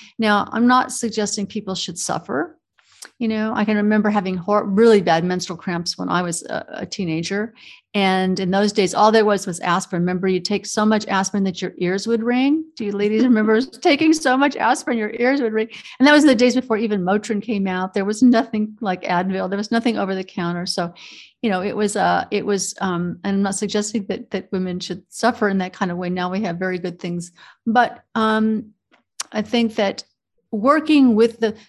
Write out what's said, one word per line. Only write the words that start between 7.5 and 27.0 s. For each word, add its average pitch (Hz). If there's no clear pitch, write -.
And 190
in 185
those 202
days, 185
all 214
there 220
was 202
was 175
aspirin. 175
Remember, 180
you 185
take 196
so 214
much 214
aspirin 196
that 185
your 180
ears 185
would 226
ring. 262
Do 220
you 202
ladies 208
remember 220
<laughs> -
taking 320
so 262
much 277
aspirin, 247
your 214
ears 254
would 220
ring? 220
And 262
that 294
was 294
in 302
the 262
days 240
before 247
even 208
Motrin 208
came 202
out. 185
There 196
was 208
nothing 220
like 185
Advil. 185
There 196
was 208
nothing 233
over 190
the 190
counter. 175
So, 170
you 233
know, 185
it 190
was, 208
uh, 175
it 202
was, 196
um, 175
and 196
I'm 196
not 196
suggesting 208
that, -
that 190
women 185
should 180
suffer 226
in 196
that 185
kind 190
of 175
way. 180
Now 180
we 190
have 175
very 185
good 180
things. 175